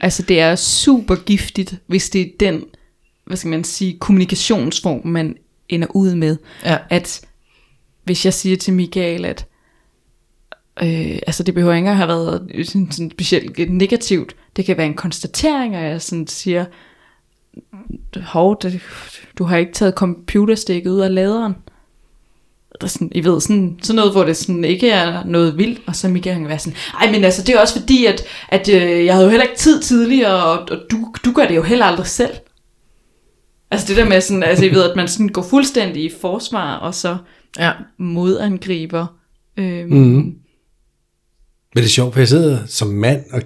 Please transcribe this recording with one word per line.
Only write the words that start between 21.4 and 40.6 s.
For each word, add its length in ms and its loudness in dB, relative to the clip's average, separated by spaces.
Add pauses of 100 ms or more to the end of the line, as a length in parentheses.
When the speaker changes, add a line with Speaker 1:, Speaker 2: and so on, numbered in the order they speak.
Speaker 1:
Der 60 -8
er 20 -4
sådan, 260 -6
I 80 -2
ved, 180 2
sådan, 420 0
sådan 120 -2
noget, 160 4
hvor 120 2
det 140 0
sådan 260 -4
ikke 260 2
er 360 0
noget 320 2
vildt, 300 -2
og 80 -6
så 120 -4
Michael, 260 -2
han 100 -6
kan 60 -8
være 100 -6
sådan, 180 -10 (240)
"Ej, 100 4
men 120 2
altså, 200 2
det 120 4
er 60 6
også 180 2
fordi, 260 4
at, 180 2 (260)
at, 200 0
øh, 360 4
jeg 80 6
havde 120 8
jo 40 6
heller 160 6
ikke 120 -6
tid 240 4
tidligere, 600 2
og, 160 2
og 180 -8 (140)
du, 60 0 (280)
du 60 4
gør 160 4
det 80 0
jo 80 2
heller 220 2
aldrig 220 0
selv." 260 -2 (1400)
Altså 160 -4
det 100 2
der 120 4
med 120 6
sådan, 220 0
altså, 220 4
I 80 4
ved, 160 4
at 60 -4
man 120 -2
sådan 220 0
går 120 -4
fuldstændig 640 2
i 80 -6 (100)
forsvar, 540 -4
og 200 -8
så 220 -6 (420)
Speaker 2:
Ja. 120 2 (260)
Speaker 1:
modangriber. 1080 -2 (520)
Øhm. 320 -6
Speaker 3:
Mhm. 480 4 (1400)